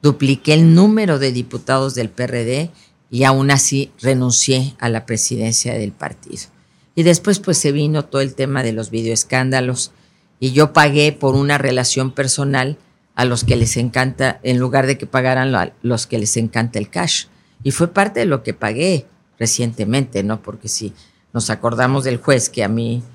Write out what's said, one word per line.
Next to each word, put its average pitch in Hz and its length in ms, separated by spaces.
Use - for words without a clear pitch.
Dupliqué 143 500
el 160 220
número 202 420
de 135 140
diputados 127 640
del 113 140
P 123 160
R 120 200
D 143 260
y 123 120
aún 135 260
así 139 500
renuncié 131 800
a 120 80
la 113 200
presidencia 117 680
del 107 180
partido. - 520
Y 170 80
después, 175 380
pues, 185 180
se 147 140
vino 151 340
todo 135 160
el 131 140
tema 135 260
de 117 100
los 110 200
videoescándalos 127 1040
y 131 120
yo 143 220
pagué 147 380
por 139 220
una 139 240
relación 131 540
personal 135 680
a 123 100
los 120 180
que 123 120
les 117 220
encanta, 127 680
en 123 160
lugar 131 260
de 135 140
que - 80
pagaran 131 440
lo-, 123 60
a 87 240
los 120 240
que 117 140
les 104 180
encanta 113 400
el 107 140
cash. - 340
Y 139 80
fue 170 160
parte 202 320
de 220 80
lo 135 160
que 101 100
pagué 135 540
recientemente, 117 840
¿no? 104 220
Porque - 240
si - 260
nos 113 160
acordamos 123 540
del 123 140
juez 123 340
que 113 120
a 101 60
mí 117 320